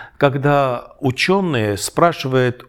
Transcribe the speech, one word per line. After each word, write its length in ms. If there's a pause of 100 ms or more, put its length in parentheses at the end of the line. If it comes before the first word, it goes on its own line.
(180)
когда 800
учёные 800
спрашивают 920